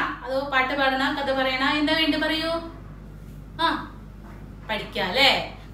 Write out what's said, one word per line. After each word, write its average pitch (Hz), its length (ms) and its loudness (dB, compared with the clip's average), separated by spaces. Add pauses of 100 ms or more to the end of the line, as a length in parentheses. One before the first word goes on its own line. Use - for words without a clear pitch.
(260)
അതോ 269 240 0
പാട്ട് 262 240 2
പാടണ? 269 480 2
കഥ 269 100 0
പറയണ? 262 320 2
എന്താ 302 300 4
വേണ്ടി 311 240 4
പറയൂ? 320 340 0 (1120)
ആ, - 320 0 (760)
പഠിക്കാം 208 380 -4
അല്ലേ? 254 440 4 (220)